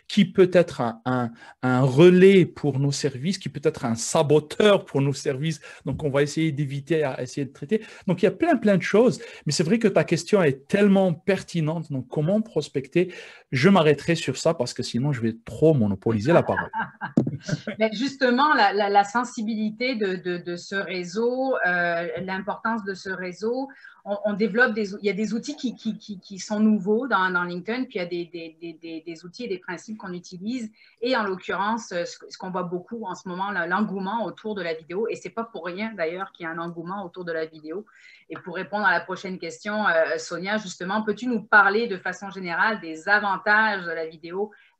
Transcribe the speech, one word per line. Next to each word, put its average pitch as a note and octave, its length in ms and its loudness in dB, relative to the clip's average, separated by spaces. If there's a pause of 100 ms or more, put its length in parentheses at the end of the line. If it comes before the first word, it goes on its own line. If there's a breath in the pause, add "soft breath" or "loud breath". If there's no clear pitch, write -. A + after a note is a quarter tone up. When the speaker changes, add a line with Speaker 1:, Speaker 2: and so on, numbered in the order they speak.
Speaker 1:
qui G3+ 180 4
peut F#3 260 4
être E3+ 300 4
un, A#2 240 -2
un, B2 240 0 (320 loud breath)
un B2+ 180 4
relais F3+ 640 8
pour C#3 340 -4
nos C#3+ 140 0
services, C#3 460 -4
qui - 100 -10
peut C#3+ 160 -12
être D3+ 220 0
un A2+ 80 0
saboteur D#3+ 920 2
pour - 160 -2
nos C#3 140 0
services. D3+ 460 -4 (260 loud breath)
Donc, C3+ 180 -4
on C#3+ 60 0
va C#3 120 2
essayer D#3+ 300 0
d'éviter C#3+ 500 -2
à C3+ 200 -4
essayer C#3+ 240 -6
de - 60 -14
traiter. G#3+ 300 -4 (240 loud breath)
Donc, F3 140 0
il G#3 60 4
y - 20 8
a F3+ 40 4
plein, D#4+ 260 2
plein G#3 180 4
de F3 60 2
choses. G#3 400 4 (240 loud breath)
Mais D3+ 60 -2
c'est F3 100 0
vrai F#3 160 2
que A3+ 100 4
ta D#3+ 160 4
question F#3 380 2
est C3+ 260 0
tellement G3 460 4
pertinente. E3+ 760 -2
Donc, C3 180 -6
comment F#3 340 0
prospecter ? F3 720 -2 (360 loud breath)
Je C#3 200 6
m'arrêterai D#3+ 440 6
sur D3 220 -4
ça D#3+ 160 2
parce D#3 220 -4
que B2+ 80 -8
sinon, C3+ 300 0
je A#2 100 -4
vais A2+ 140 -2 (100)
trop D#3 260 4
monopoliser A2 640 2
la C#3+ 80 8
parole. F#2 300 -2
Speaker 2:
<laughs> - 1040 -4
Mais A3 160 2
justement, C4 580 2
la, G#3 220 4
la, G3+ 160 0
la G3+ 140 6
sensibilité A#3 880 -4
de, G3 220 -2
de, F3+ 200 -6
de F3 200 -8
ce - 180 -12
réseau, G#3 920 -2
euh, F3 420 0 (140)
l'importance F#3+ 640 -6
de G3 80 -6
ce F#3+ 160 -10
réseau, F#3+ 600 -6 (360 loud breath)
on, G3+ 200 -6
on G#3 100 0
développe A3 400 2
des, G#3 200 -4
il G3 100 -14
y G3+ 60 0
a G3 40 -2
des G#3 200 -4
outils C4 220 -8
qui, A3+ 180 -6
qui, - 240 -8
qui, G3+ 200 -16
qui G3 200 -18
sont G#3 220 -4
nouveaux G#3+ 460 2
dans, F#3+ 240 2
dans F3+ 140 0
LinkedIn, F3+ 400 -4
puis - 120 -10
il - 20 -4
y - 20 -4
a F3 60 -4
des, F3 200 -6
des, E3 340 -14
des, E3+ 120 -12
des, E3 300 -12
des E3 220 -14
outils F3+ 200 -14
et A3 40 -8
des F#3 100 -6
principes F#3 400 -12
qu'on F#3 140 -12
utilise. G#3 580 -10 (300 soft breath)
Et B3+ 160 0
en A3 80 0
l'occurrence, G3 640 -4
ce, F3 160 -4 (240)
ce - 100 -20
qu'on F#3+ 120 -10
voit F3+ 140 -4
beaucoup F3+ 400 -8
en F3+ 100 -8
ce F3+ 140 -14
moment, F#3 220 -4
là, F3+ 160 -4
l'engouement G3 580 -2
autour G3+ 300 -8
de F#3+ 80 -8
la E3 120 -4
vidéo. E3+ 340 -6
Et - 80 -4
c'est F#3+ 140 -12
pas A3+ 140 -8
pour E3 200 -14
rien, G3+ 300 -6
d'ailleurs, F3+ 380 -4
qu'il - 120 -14
y - 20 -6
a E3 40 -6
un E3 80 -8
engouement E3+ 460 -8
autour F3+ 200 -12
de F3 80 -8
la D#3+ 140 -4
vidéo. D#3+ 400 -12 (440 soft breath)
Et - 60 -10
pour E3+ 200 -12
répondre G3+ 280 -4
à F#3+ 80 4
la E3+ 80 2
prochaine F#3 380 -10
question, G#3 480 -6
euh, D#3+ 320 2
Sonia, F3+ 400 -6
justement, G3 440 -6
peux-tu G#3+ 240 -4
nous A#3+ 160 -2
parler G#3 440 4
de F#3+ 120 -6
façon F#3+ 320 -8
générale F#3+ 500 -2
des D#3+ 280 -10
avantages G#3 760 2
de E3+ 60 -6
la E3 160 -4
vidéo E3+ 440 -8 (280 soft breath)